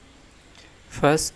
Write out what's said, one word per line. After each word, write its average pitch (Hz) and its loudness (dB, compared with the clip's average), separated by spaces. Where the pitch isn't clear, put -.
First, - 0